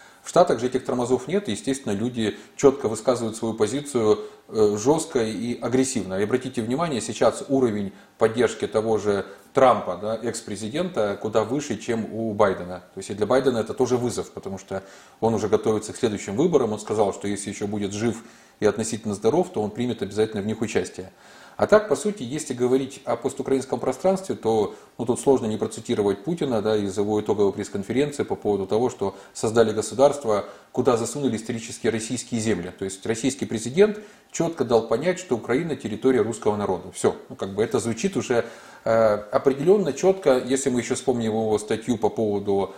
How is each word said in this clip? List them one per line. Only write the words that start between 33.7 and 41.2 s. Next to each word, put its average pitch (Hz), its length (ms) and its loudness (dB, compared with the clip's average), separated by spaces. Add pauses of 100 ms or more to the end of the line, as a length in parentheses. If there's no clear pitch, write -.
четко - 340 -2
дал 113 220 4
понять, 170 300 0
что - 180 -4
Украина — 135 480 -2
территория 113 380 2
русского 107 360 0
народа. 92 340 -4
Все. - 240 0 (120)
Ну, - 80 -16
как 98 200 -8
бы 104 80 2
это 117 160 0
звучит 117 380 -2
уже, 117 280 0 (400)
э, 113 300 4 (160)
определенно, 143 640 4
четко. 180 440 4
Если 131 320 0
мы 123 120 0
еще 117 120 -2
вспомним 120 380 0